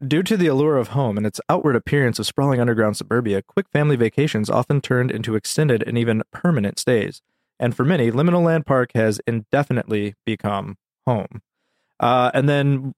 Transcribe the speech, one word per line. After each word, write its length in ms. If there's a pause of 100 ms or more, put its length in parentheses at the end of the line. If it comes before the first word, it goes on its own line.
Due 180
to 120
the 120
allure 300
of 120
home 280
and 80
its 220
outward 300
appearance 420
of 60
sprawling 340
underground 380
suburbia, 440
quick 280
family 260
vacations 540
often 320
turned 300
into 240
extended 520
and 100
even 340
permanent 460
stays. 440 (360)
And 180
for 100
many, 260
Liminal 320
Land 220
Park 300
has 300
indefinitely 920 (100)
become 500 (320)
home. 340 (580)
Uh, 340
and 160
then, 480